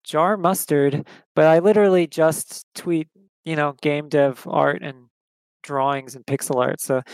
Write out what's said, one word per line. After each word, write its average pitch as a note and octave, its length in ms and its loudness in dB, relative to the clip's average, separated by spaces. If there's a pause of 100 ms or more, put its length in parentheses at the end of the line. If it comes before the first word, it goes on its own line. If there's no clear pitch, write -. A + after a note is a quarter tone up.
Jar F3 320 0
Mustard, D3 720 0 (300)
but D#3 100 6
I D#3+ 140 6
literally F#3+ 480 4
just - 680 -2
tweet, E3 320 -4 (380)
you D#3+ 100 -6
know, D3 280 -2
game D3 260 -2
dev C#3 420 0
art C#3+ 320 0
and C3 240 -14 (560)
drawings C3+ 540 -4
and A#2+ 100 -20
pixel C#3 300 -4
art. B2+ 240 -2
So, C3+ 160 -2
uh, B2+ 60 -2 (120)